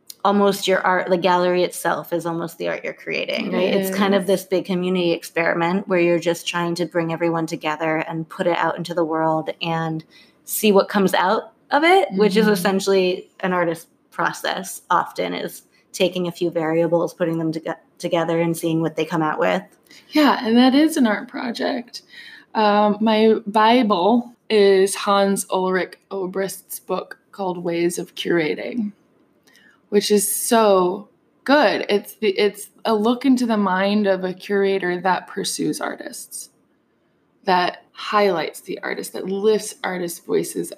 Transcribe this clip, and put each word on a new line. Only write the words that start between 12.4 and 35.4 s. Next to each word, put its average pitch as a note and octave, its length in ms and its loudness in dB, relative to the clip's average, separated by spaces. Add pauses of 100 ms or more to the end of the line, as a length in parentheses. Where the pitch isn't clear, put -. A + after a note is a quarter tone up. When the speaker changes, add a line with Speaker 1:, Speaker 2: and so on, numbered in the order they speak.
Speaker 2:
Mm-hmm. G#3+ 80 4
Speaker 1:
essentially F#3+ 760 0 (120)
an F#3 120 0
artist's E3+ 320 -2 (240)
process E3+ 800 -6
often, F3+ 460 -2
is - 260 -10 (300)
taking F3+ 360 0
a E3+ 40 -6
few F3 180 -2
variables, E3 640 0
putting E3 240 -2
them D#3+ 160 -2
toge-, D#3+ 240 -8 (220)
together E3+ 420 0
and E3 160 -2
seeing E3 240 -2
what D#3+ 140 -2
they D#3 100 -2
come D#3+ 160 -2
out D#3 180 -2
with. F3+ 220 0 (480)
Speaker 2:
Yeah, D4 360 4
and A3+ 120 4
that B3+ 180 6
is D#4 220 2
an C4 100 4
art G3+ 200 -2
project. - 760 -6 (540)
Um, G#3 440 4
my A3 360 4 (100)
Bible A3 880 4 (140)
is G3 460 4
Hans G3 560 2
Ulrich F#3 480 -2 (100)
Obrist's F#3+ 720 -8
book - 400 -8 (120)
called F3+ 320 -6
Ways F3 360 -2
of - 160 -10
Curating, F3 760 -2 (960)
which G#3 220 2
is G#3 220 2
so G3+ 760 2 (360)
good. A#3+ 460 2
It's G3+ 260 -2
the, G#3+ 220 -2
it's G3+ 320 0 (160)
a A3+ 100 2
look A#3+ 300 0
into B3+ 200 4
the A3+ 120 0
mind G3 500 2
of F#3+ 160 0
a F#3 100 -4
curator F#3+ 680 0
that F3+ 260 0
pursues - 520 -4